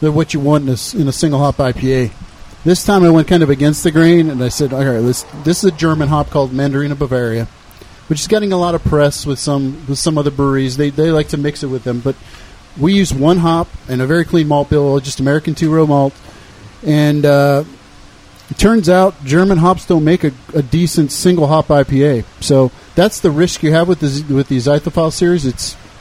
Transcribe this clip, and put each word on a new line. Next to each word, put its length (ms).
they're 120
what 220
you 60
want 240
in 60
a, 20
s-, 220
in 140
a 40
single 280
hop 200
I 120
P 220
A. 160
This 200
time 200
I 60
went 180
kind 140
of 60
against 360
the 60
grain, 380
and 140
I 60
said, 260
"All 100
right, 160
let's," 220
this 200
is 80
a 40
German 320
hop 220
called 200
Mandarina 480
Bavaria, 480
which 120
is 60
getting 260
a 60
lot 160
of 100
press 400
with 140
some, 480
with 120
some 200
other 140
breweries. 440
They, 140
they 200
like 180
to 100
mix 240
it 60
with 160
them, 160
but 160
we 140
use 220
one 240
hop 300
and 140
a 40
very 180
clean 240
malt 200
bill, 320
just 200
American 340
two-row 320
malt. 260
And, 400
uh, 400
it 80
turns 300
out 260
German 340
hops 280
don't 180
make 180
a, 100
a 80
decent 500
single 340
hop 240
I 140
P 200
A. 200
So 300
that's 240
the 100
risk 320
you 100
have 140
with 140
the 80
Z-, 260
with 140
the 80
Zythophile 560
series. 340
It's, 300